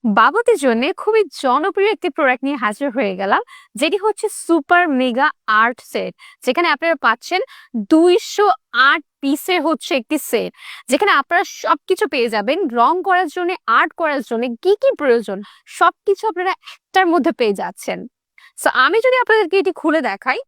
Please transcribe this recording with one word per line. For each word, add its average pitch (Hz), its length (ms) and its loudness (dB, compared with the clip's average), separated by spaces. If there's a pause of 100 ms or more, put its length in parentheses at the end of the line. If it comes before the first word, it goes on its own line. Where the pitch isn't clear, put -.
বাবুদের 285 580 2
জন্য 233 180 2 (200)
খুবই 440 200 2 (200)
জনপ্রিয় 339 540 0
একটি - 200 -6
প্রোডাক্ট 262 300 0
নিয়ে 277 180 -4
হাজির 220 320 -4
হয়ে 202 240 -2
গেলাম, 214 220 0 (380)
যেটি 330 240 0
হচ্ছে 427 220 -2 (180)
সুপার 339 380 2 (180)
মেগা 262 280 0 (340)
আর্ট 240 160 0 (120)
সেট, 185 220 -6 (320)
যেখানে 330 300 0
আপনারা 320 300 0
পাচ্ছেন 247 360 0 (520)
দুইশো 359 540 4 (440)
আট 320 100 0 (220)
পিসের 302 440 0
হচ্ছে 320 340 -2
একটি 208 160 -4 (120)
সেট, 190 220 -2 (400)
যেখানে 392 300 2
আপনারা 339 220 0 (200)
সবকিছু 370 500 -2
পেয়ে 240 220 0
যাবেন। 226 240 -2 (200)
রং 254 140 4 (140)
করার 359 280 2
জন্য, 359 160 -2 (280)
আর্ট 320 120 0 (100)
করার 294 280 -2
জন্য 233 160 -2 (180)
কি 381 100 2 (100)
কি 539 80 4 (100)
প্রয়োজন, 233 380 0 (400)
সবকিছু 370 520 0
আপনারা 359 220 -4 (200)
একটার - 400 0
মধ্যে 330 280 2
পেয়ে 208 200 0
যাচ্ছেন। 180 380 -8 (600)
So, - 100 0 (160)
আমি 359 220 2
যদি 508 160 2
আপনাদেরকে 427 400 2
এটি 370 180 -2
খুলে 311 200 0 (100)
দেখাই 262 380 -4